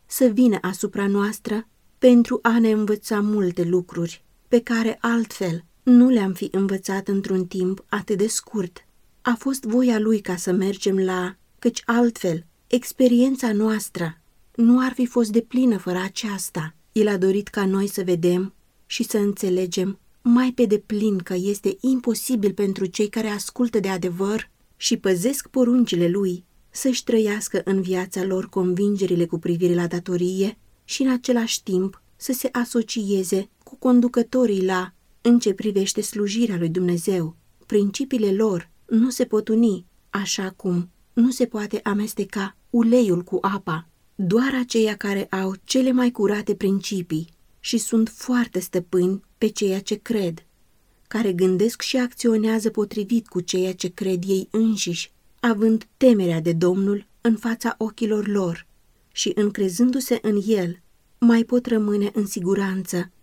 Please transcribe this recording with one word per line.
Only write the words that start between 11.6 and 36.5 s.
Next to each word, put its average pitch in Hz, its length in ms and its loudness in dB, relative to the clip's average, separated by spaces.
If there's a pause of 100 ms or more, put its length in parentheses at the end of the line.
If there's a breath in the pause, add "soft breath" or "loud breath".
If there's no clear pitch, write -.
altfel, 233 600 0 (220)
experiența 247 840 2
noastră 208 680 -2 (340)
nu 240 240 6
ar 254 140 -2
fi 247 120 0
fost 233 260 0
deplină 233 460 2
fără 180 200 -4
aceasta. 190 800 -8 (160)
El 214 160 2
a 202 100 0
dorit 190 300 0
ca 202 180 -4
noi 196 220 0
să 196 160 -6
vedem 180 500 0 (320)
și - 180 -6
să 226 140 -4
înțelegem 190 840 -2 (220)
mai 247 300 4
pe 247 140 2
deplin 208 520 0
că 180 160 -6
este 190 460 -2
imposibil 240 720 -2
pentru 196 320 -2
cei 202 240 -2
care 226 180 -4
ascultă 220 520 -2
de 196 80 -2
adevăr 190 640 -4 (260)
și - 220 -2
păzesc 196 500 0
poruncile 240 600 2
lui 180 380 -2 (240)
să-și - 340 -4
trăiască 214 640 0
în 196 160 0
viața 185 420 -4
lor 185 260 -4
convingerile 180 760 0
cu 165 140 -4
privire 175 340 0
la 175 140 0
datorie 180 720 -2 (260)
și, - 180 -6
în 262 100 2
același 240 520 -2
timp, 190 380 -4 (140)
să - 180 -6
se 254 180 -4
asocieze 202 1000 -2 (140)
cu - 120 -20
conducătorii 240 920 2
la, 185 280 -2 (280)
în 240 180 6
ce 202 140 0
privește 196 480 -2
slujirea 208 560 -2